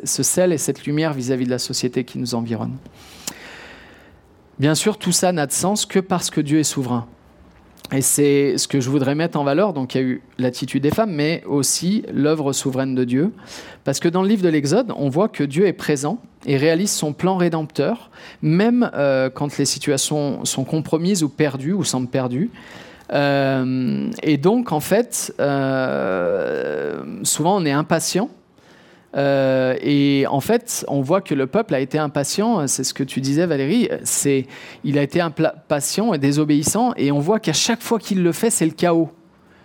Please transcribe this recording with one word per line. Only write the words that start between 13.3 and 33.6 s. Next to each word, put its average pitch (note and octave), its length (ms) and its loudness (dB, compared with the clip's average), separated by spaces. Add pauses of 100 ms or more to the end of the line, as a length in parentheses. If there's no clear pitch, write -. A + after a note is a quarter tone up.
Parce C#3 160 -2
que - 80 0
dans F3+ 160 2
le F#3+ 40 2
livre G#3 140 2
de F3+ 80 4
l'Exode, D#3 460 2
on C#3+ 120 -2
voit E3 220 2
que - 140 -4
Dieu D3 240 2
est E3 60 0
présent D3+ 440 -2 (300)
et C#3 100 4
réalise E3 340 2
son D3+ 220 -2
plan F#3 240 0
rédempteur, E3 720 0 (320)
même, G#3 540 4
euh, C3 340 2
quand C#3+ 300 -4
les C#3+ 60 2
situations C#3+ 800 -2
sont - 180 -4
compromises E3 580 0
ou D3+ 80 2
perdues, C#3 440 -2
ou G3 100 0
semblent B2+ 240 -2
perdues. C3 420 -2 (640)
Euh, C3+ 960 0 (140)
et D3+ 140 2
donc, G#3+ 340 2
en A3+ 80 0
fait, - 600 0
euh, F2+ 1600 0 (200)
souvent, F3 340 0
on F3+ 80 0
est C#3+ 60 0
impatient. E3 580 0 (840)
Euh, C3+ 680 2
et C#3 460 2
en C#3 140 -2
fait, - 480 -2
on C#3 100 0
voit D#3 220 0
que - 120 -6
le C3+ 140 0
peuple G#3 260 -2
a C3+ 60 2
été C#3 180 -2
impatient. D3+ 720 0
C'est C3 160 -2
ce B2+ 100 -4
que C#3+ 100 -4
tu C3+ 180 -4
disais, C#3 240 0
Valérie. D#3+ 420 2 (160)